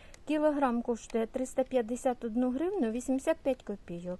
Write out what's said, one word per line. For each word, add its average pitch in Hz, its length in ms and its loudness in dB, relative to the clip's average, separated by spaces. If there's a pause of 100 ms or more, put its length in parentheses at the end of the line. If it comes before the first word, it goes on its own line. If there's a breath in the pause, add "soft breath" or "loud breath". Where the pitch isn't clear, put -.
(280 loud breath)
Кілограм 285 540 4
коштує 226 460 -2
триста 254 360 -2
п'ятдесят 247 600 0
одну 240 280 0
гривню 311 400 0
вісімдесят 262 460 0
п'ять 269 260 -2
копійок. 180 560 -8